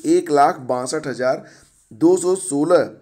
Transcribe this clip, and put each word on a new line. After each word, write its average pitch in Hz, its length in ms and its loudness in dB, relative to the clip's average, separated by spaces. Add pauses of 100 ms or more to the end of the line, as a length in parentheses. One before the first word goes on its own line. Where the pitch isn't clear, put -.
एक 170 240 0
लाख 147 280 4
बासठ 127 480 -6
हजार 127 380 -4 (480)
दो 156 240 4
सौ 180 200 -2
सोलह 147 540 0 (120)